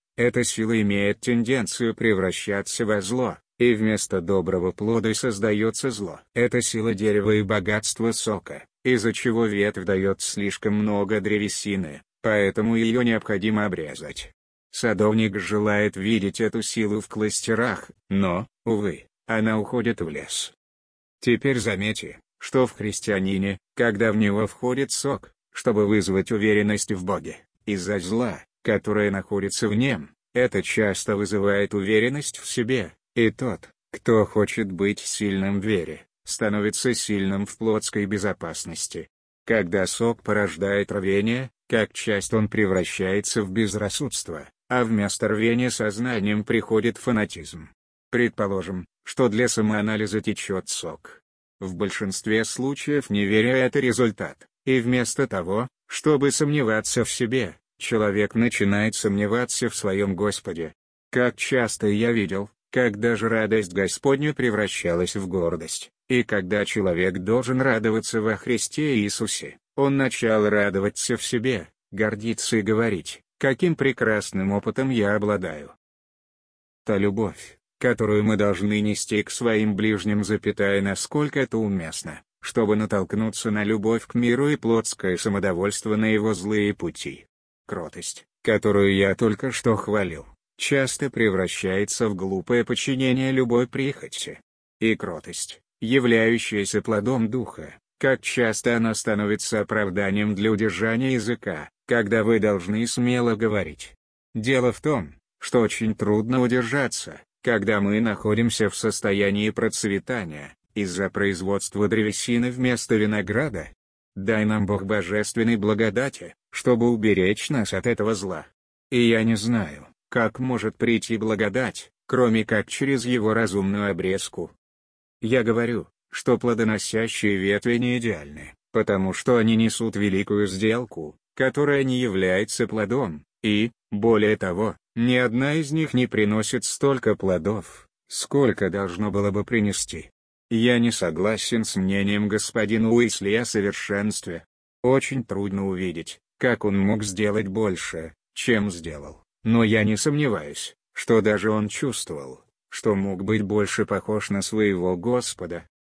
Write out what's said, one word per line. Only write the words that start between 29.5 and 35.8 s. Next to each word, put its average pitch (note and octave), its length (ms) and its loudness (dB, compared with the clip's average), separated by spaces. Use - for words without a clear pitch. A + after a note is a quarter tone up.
в G#2 60 0
нем, A2+ 380 0
это A#2+ 260 2
часто G#2 540 0
вызывает G2+ 580 0
уверенность A2 640 0
в - 80 -16
себе, A#2 480 -2
и A2+ 160 4
тот, A2+ 380 -8
кто A2 340 4
хочет G2+ 460 -2
быть G2 280 -2
сильным G2 600 -2
в F#2+ 60 -6
вере, E2+ 400 -2